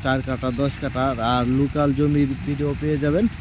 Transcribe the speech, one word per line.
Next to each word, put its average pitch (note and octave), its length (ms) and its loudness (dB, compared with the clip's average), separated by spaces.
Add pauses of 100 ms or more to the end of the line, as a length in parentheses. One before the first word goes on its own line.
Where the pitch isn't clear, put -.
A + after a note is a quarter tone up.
চার C3 180 0
কাঠা, C3 300 -4
দশ C3+ 200 0 (100)
কাঠা, C3 420 -2
আর B2 220 2
লোকাল C#3 480 2
জমির D3 340 2 (180)
ভিডিও C#3+ 360 -2
পেয়ে D3+ 160 0
যাবেন। D3 300 2 (140)